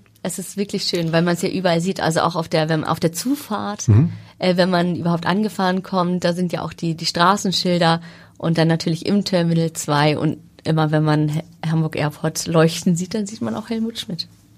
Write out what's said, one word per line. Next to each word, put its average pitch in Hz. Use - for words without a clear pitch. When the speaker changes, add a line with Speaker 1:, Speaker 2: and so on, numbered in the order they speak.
Speaker 1:
es -
ist -
wirklich 202
schön, 165
weil 165
man's 175
ja 185
überall 180
sieht. 185
Also 160
auch 165
auf 160
der, 156
wenn, 160
auf -
der 165
Zufahrt, 208
Speaker 2:
Mhm. 131
Speaker 1:
äh, 185
wenn 180
man 180
überhaupt 170
angefahren 190
kommt, 180
da 175
sind 175
ja 165
auch 165
die, 165
die 160
Straßenschilder 175
und 165
dann 160
natürlich 165
im 202
Terminal 165
zwei 147
und -
immer 156
wenn 156
man 151
He-, 156
Hamburg 160
Airport 151
leuchten 165
sieht, 180
dann 214
sieht 220
man 220
auch 220
Helmut 226
Schmidt. -